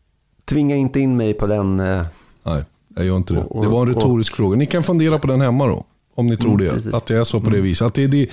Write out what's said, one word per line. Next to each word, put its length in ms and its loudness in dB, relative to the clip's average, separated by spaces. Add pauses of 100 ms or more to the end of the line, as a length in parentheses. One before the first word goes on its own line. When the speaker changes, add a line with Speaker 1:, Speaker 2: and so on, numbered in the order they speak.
(480)
Speaker 1:
tvinga 280 2
inte 240 0
in 160 2
mig 180 0
på 120 -2
den, 340 0
eh, 220 0 (400)
Speaker 2:
Nej, 220 -4 (320)
jag 100 -2
gör 100 0
inte 180 -2
det. 60 0
Speaker 1:
och, 160 -8
och, 80 -2
Speaker 2:
Det 60 0
var 120 2
en 120 0
retorisk 380 0
Speaker 1:
och 40 -10
Speaker 2:
fråga. 200 2
Ni 100 2
kan 160 -2
fundera 360 2
på 80 -2
den 140 2
hemma 260 2
då, 180 -2 (300)
om 120 0
ni 100 2
tror 180 0
Speaker 1:
Mm, 120 2
Speaker 2:
det. 60 0
Speaker 1:
precis. 220 -4
Speaker 2:
Att 120 -4
det 100 0
är 80 2
så 160 -2
på 100 0
det 60 2
Speaker 1:
Mm. 60 2
Speaker 2:
viset. 240 0
Att 80 -2
det, 120 2
det, 260 2